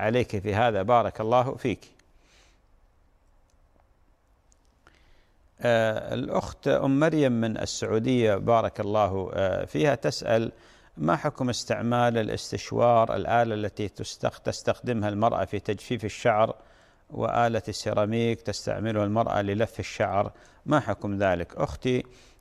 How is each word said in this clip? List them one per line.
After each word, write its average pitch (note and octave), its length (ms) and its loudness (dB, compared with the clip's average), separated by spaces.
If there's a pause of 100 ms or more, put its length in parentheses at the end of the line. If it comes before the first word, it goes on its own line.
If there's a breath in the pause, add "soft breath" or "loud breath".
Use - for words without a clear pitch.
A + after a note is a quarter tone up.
عليك A2+ 340 0
في G2 160 -2
هذا، G#2+ 280 2
بارك A2 380 2
الله A#2+ 340 2
فيك. - 360 -4 (3750 soft breath)
آه، A2+ 540 2
الأخت - 540 -4
أم C#3 320 2
مريم D3+ 320 2
من A2+ 260 0
السعودية، A2+ 760 0
بارك G#2 460 2
الله، G2+ 540 0
آه، F#2+ 300 0
فيها، D3 300 0
تسأل: A2+ 580 0 (440 soft breath)
"ما D#3+ 200 2
حكم C3+ 320 -4
استعمال A#2 720 0
الاستشوار، A2+ 1000 2
الآلة A2+ 380 2
التي G#2 340 -4
تستخ-، - 560 -6
تستخدمها A2+ 640 -2
المرأة G2+ 360 0
في G2+ 140 -4
تجفيف A2 460 -6
الشعر، A2 500 2 (560 soft breath)
وآلة A2+ 580 0
السيراميك A2 720 0
تستعملها G#2+ 640 -4
المرأة G#2 380 0
للف G2+ 380 -2
الشعر، G2 500 -2 (360 loud breath)
ما C#3+ 140 2
حكم G2+ 380 -4
ذلك؟" F2+ 380 0
أختي B2+ 460 -2 (380 loud breath)